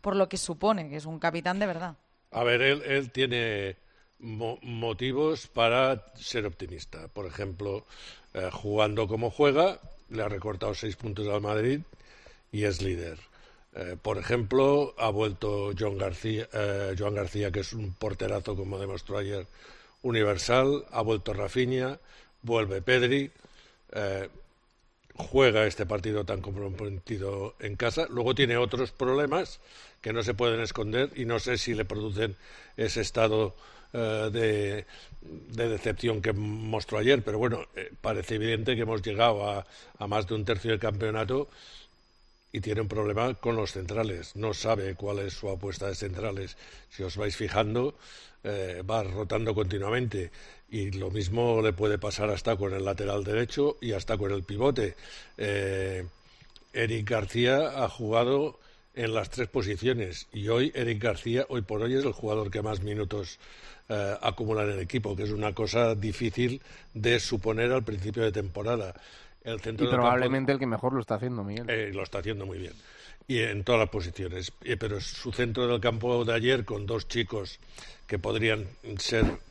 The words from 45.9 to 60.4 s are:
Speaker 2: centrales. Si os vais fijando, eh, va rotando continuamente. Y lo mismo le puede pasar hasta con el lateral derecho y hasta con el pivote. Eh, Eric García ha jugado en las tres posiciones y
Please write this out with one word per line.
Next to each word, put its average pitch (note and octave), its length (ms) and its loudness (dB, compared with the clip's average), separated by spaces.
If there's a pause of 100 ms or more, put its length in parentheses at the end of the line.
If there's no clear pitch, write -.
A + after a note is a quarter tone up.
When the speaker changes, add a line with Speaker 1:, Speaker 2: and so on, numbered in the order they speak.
Speaker 2:
centrales. G2 600 -6 (320)
Si - 140 -10
os F#2 140 -6
vais G#2 200 -2
fijando, A2 580 0 (480)
eh, F#2+ 460 -4
va A2 160 2
rotando G#2+ 500 -2
continuamente. G2+ 760 0 (380)
Y G2+ 240 -4
lo F#2+ 180 -4
mismo A2 520 2
le A2 100 4
puede G#2 260 2
pasar G#2 320 -2
hasta G#2 260 0
con G2 160 0
el F#2+ 120 -2
lateral G2+ 380 -2
derecho A#2 580 0
y A#2 120 -2
hasta G2+ 240 -2
con G2+ 160 0
el G2 120 -2
pivote. A2 500 0 (420)
Eh, F#2+ 680 -2 (680)
Eric A2+ 380 0
García B2 760 2
ha A2 40 0
jugado A#2+ 720 2 (360)
en A2+ 200 -2
las G#2+ 160 0
tres B2 180 -2
posiciones G#2 840 -2
y G#2 160 -4